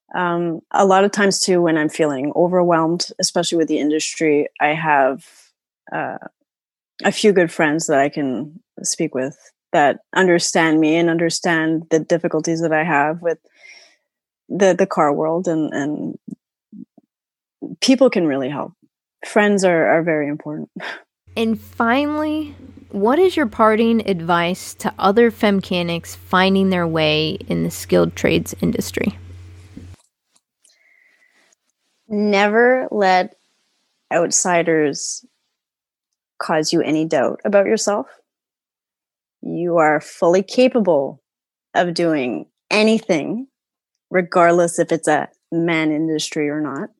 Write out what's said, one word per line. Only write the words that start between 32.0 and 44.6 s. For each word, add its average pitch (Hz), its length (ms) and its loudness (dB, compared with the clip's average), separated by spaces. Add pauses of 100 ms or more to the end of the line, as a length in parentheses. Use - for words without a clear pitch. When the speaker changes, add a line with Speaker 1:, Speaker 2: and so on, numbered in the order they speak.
Speaker 1:
Never 208 840 2
let 190 460 0 (760)
outsiders 165 1120 0 (1120)
cause 156 360 -2
you 165 80 2
any 156 240 0
doubt 151 400 0
about 202 200 4
yourself. 214 420 -2 (1300)
You 165 360 -4
are 151 240 2
fully 190 420 2
capable 185 800 0 (520)
of 175 200 0
doing 147 540 -2 (220)
anything, 214 800 0 (600)
regardless 170 720 2